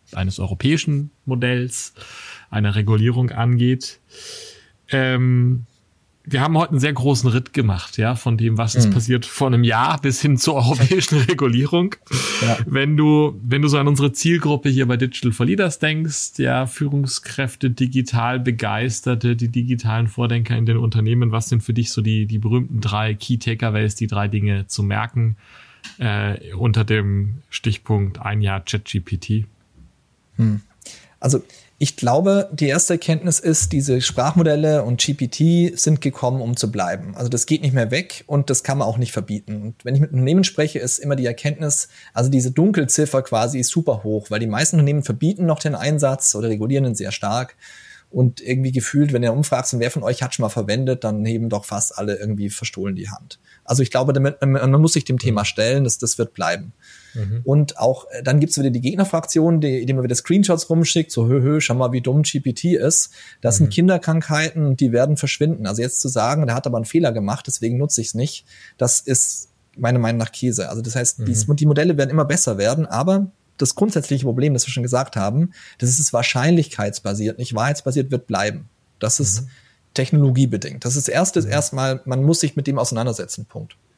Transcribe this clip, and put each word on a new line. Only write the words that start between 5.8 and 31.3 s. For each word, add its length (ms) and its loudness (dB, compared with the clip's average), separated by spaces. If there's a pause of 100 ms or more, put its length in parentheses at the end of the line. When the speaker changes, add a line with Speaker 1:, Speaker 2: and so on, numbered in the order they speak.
Speaker 1:
wir 120 0
haben 180 2
heute 140 0
einen 80 2
sehr 120 2
großen 380 2
Ritt 220 0
gemacht, 460 0
ja, 180 2
von 200 0
dem, 220 2
was 160 0
ist 120 6
Speaker 2:
Mhm. 40 4
Speaker 1:
passiert 360 0
vor 200 -2
einem 160 4
Jahr 380 2
bis 200 0
hin 180 4
zur 180 0
europäischen 640 2
<laughs> 100 2
Regulierung. 640 2 (480)
Speaker 2:
Ja. 240 2
Speaker 1:
Wenn 300 0
du, 480 4
wenn 180 0
du 60 4
so 100 2
an 80 2
unsere 260 2
Zielgruppe 560 0
hier 180 2
bei 100 2
Digital 340 -2
for 160 0
Leaders 320 0
denkst, 600 -4
ja, 280 0
Führungskräfte, 1040 -4
digital 720 0
Begeisterte, 960 -2
die 120 -2
digitalen 600 0
Vordenker 480 -2
in 100 0
den 120 2
Unternehmen, 520 2
was 180 -2
sind 140 2
für 120 -4
dich 180 0
so 100 -2
die, 240 0
die 120 -2
berühmten 420 -2
drei 340 -2
Key 240 -4
Takeaways, 560 -2
die 140 -4
drei 180 -2
Dinge 400 -2
zu 160 -4
merken, 540 0 (640)
äh, 560 -4
unter 280 2
dem 560 0 (120)
Stichpunkt 680 -2
ein 200 -2
Jahr 240 -2
Chat 200 -4
G 140 -6
P 200 -6
T? 280 -2 (880)
Speaker 2:
Hm. 240 0 (580)
Also 240 0 (360)